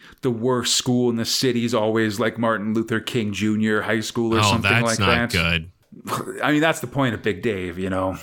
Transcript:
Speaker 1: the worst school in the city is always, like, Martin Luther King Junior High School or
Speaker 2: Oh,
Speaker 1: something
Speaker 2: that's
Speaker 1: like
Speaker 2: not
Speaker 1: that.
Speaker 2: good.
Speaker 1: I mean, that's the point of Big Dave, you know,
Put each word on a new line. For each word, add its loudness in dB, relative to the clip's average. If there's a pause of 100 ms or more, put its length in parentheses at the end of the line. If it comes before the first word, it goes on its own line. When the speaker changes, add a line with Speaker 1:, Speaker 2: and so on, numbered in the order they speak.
(220)
Speaker 1:
the 0
worst 0
school 2
in -2
the -2
city 0
is -2
always, 2
like, 0
Martin 0
Luther 0
King -4
Junior 0
High 0
School -2
or 4
Speaker 2:
Oh, 4
Speaker 1:
something 4
Speaker 2:
that's 4
Speaker 1:
like -2
Speaker 2:
not 2
Speaker 1:
that. -4
Speaker 2:
good. -4
Speaker 1:
I 2
mean, 2
that's 2
the -6
point 0
of -8
Big -2
Dave, -4
you -2
know, -2